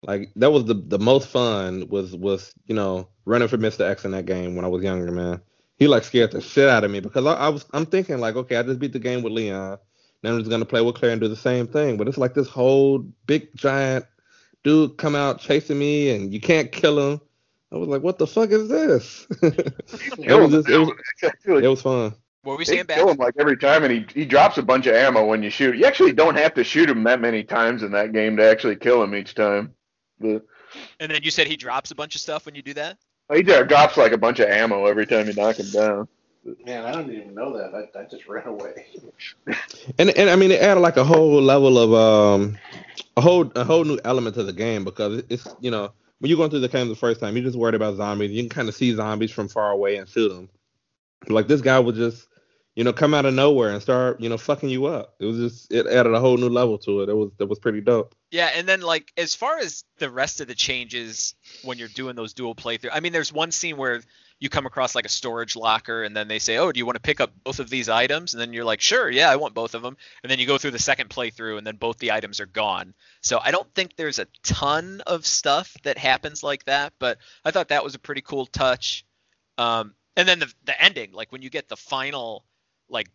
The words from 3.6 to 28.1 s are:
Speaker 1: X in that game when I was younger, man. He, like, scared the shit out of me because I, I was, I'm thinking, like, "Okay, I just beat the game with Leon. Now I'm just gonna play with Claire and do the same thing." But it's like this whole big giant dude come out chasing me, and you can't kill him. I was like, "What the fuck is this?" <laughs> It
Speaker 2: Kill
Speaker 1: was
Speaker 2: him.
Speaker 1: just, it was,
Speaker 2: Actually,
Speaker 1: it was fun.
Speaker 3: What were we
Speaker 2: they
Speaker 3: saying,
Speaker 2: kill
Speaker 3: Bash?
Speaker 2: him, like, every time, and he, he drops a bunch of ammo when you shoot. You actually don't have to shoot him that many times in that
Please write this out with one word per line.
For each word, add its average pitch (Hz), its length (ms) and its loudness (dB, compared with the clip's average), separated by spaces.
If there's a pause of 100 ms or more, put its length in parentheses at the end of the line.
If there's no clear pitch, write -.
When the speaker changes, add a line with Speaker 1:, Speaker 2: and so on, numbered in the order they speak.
Speaker 1:
X 98 160 -6
in 98 60 -6
that 95 160 -6
game 90 280 -6
when 90 100 -6
I - 20 -2
was 90 160 -4
younger, 90 280 -4
man. 87 300 -6 (360)
He, 139 100 4
like, 127 160 4
scared 117 280 2
the 90 100 -8
shit 139 280 4
out 113 140 4
of 101 80 0
me 101 80 -4
because 117 260 -4
I, 156 80 2
I 147 160 -2
was, 143 240 -6
I'm 160 140 -4
thinking, 175 320 -2
like, 113 160 -4
"Okay, 123 200 -4
I 117 80 0
just 127 160 -4
beat 131 140 -6
the 131 60 -6
game 123 240 -4
with 110 100 -6
Leon. 98 440 -6 (460)
Now 110 80 -2
I'm 120 80 0
just 110 100 -6
gonna 113 140 -2
play 120 180 0
with 120 140 0
Claire 120 160 0
and 113 80 -2
do 113 80 -2
the 110 80 -4
same 123 320 -2
thing." 143 300 -2
But 104 100 -2
it's 135 100 -6
like 127 160 -2
this 139 140 0
whole 135 520 2
big - 560 -6
giant 135 500 -2 (580)
dude 151 340 4
come 151 180 -2
out 143 260 -2
chasing 143 360 0
me, 147 380 0
and 98 180 -6
you 107 60 -6
can't 156 320 0
kill 147 260 2 (160)
him. 147 60 -8 (540)
I - 40 -8
was 165 120 -6
like, 139 140 -4
"What 180 160 -2
the 160 80 0
fuck 220 240 0
is 214 180 0
this?" 277 640 0
<laughs> - 80 -4
It - 840 -4
Speaker 2:
Kill 147 240 8
Speaker 1:
was 147 60 6
Speaker 2:
him. 156 100 4
Speaker 1:
just, 139 60 -2
it 156 80 6
was, 160 140 4 (320)
Speaker 2:
Actually, 165 420 2
Speaker 1:
it - 20 6
was 131 140 2
fun. 120 340 -2 (280)
Speaker 3:
What 135 100 -8
were 139 60 -8
we 165 40 -4
Speaker 2:
they 151 120 0
Speaker 3:
saying, 180 100 -4
Speaker 2:
kill 165 220 2
Speaker 3:
Bash? 165 80 4
Speaker 2:
him, 139 40 -12
like, 123 200 0
every 147 180 2
time, 147 260 4
and 131 80 2
he, 113 140 -2 (160)
he 151 40 -2
drops 139 320 6
a 143 60 -2
bunch 131 220 2
of 120 80 4
ammo 117 320 6
when 110 180 0
you 104 60 -4
shoot. 127 260 0
You 131 100 4
actually - 280 6
don't 156 240 4
have 156 160 4
to 127 100 2
shoot 151 260 2
him 113 140 0
that 123 160 4
many 113 240 0
times 117 400 0
in 101 80 -6
that 104 220 0